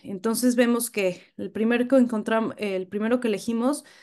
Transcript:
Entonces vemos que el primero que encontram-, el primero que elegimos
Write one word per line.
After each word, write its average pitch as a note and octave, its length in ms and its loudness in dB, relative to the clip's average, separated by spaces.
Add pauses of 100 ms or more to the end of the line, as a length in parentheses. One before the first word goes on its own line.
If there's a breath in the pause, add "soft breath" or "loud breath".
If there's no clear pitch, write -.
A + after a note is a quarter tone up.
Entonces A#3 520 0
vemos A#3 340 2
que F#3 320 -2 (160 loud breath)
el G3+ 140 -10
primero A#3 360 0
que C4+ 100 6
encontram-, A3 600 0
el F#3+ 300 -4
primero A3 320 -2
que B3 80 -2
elegimos A#3 560 -2 (200 soft breath)